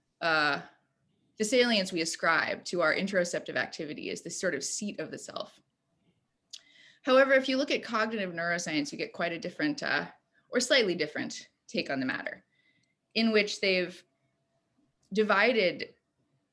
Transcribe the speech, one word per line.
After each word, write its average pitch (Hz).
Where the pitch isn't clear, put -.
uh, 156
the 214
salience 226
we 170
ascribe 160
to 175
our 156
interoceptive 180
activity -
is -
this -
sort 175
of -
seat -
of 151
the 135
self. -
However, 262
if 269
you 262
look 285
at 262
cognitive 220
neuroscience, 170
you 165
get 160
quite 170
a 165
different, -
uh, 147
or 240
slightly 240
different 135
take -
on 135
the 131
matter, -
in 226
which 208
they've 185
divided 202